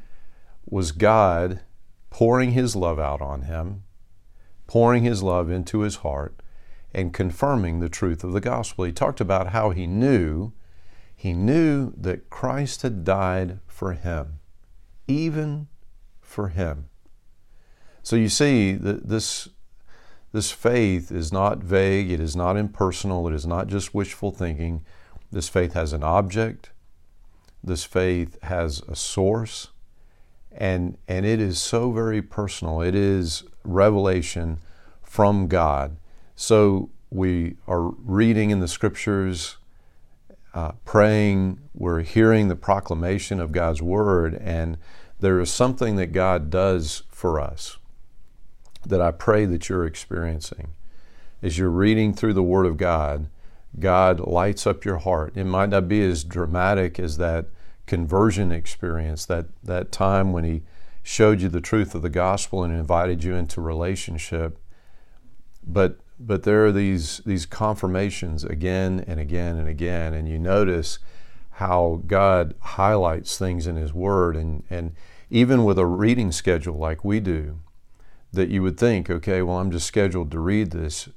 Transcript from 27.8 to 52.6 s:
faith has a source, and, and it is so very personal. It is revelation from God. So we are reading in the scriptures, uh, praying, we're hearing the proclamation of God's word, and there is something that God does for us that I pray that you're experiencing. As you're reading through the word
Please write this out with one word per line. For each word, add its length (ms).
faith 600
has 440
a 80
source, 760
and, 400
and 160
it 160
is 180
so 320
very 300
personal. 580
It 160
is 480
revelation 920
from 440
God. 500
So 520
we 480
are 220
reading 640
in 100
the 80
scriptures, 880
uh, 180
praying, 760
we're 300
hearing 440
the 80
proclamation 840
of 100
God's 300
word, 540
and 420
there 220
is 100
something 460
that 160
God 360
does 600
for 320
us 360
that 160
I 100
pray 340
that 220
you're 180
experiencing. 840
As 160
you're 120
reading 440
through 200
the 100
word 220